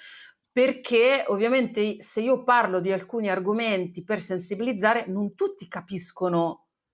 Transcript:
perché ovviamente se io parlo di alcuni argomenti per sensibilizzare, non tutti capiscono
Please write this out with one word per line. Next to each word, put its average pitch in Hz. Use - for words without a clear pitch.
perché 254
ovviamente 214
se -
io 254
parlo 226
di 180
alcuni 202
argomenti 190
per 208
sensibilizzare, 208
non 202
tutti 392
capiscono 175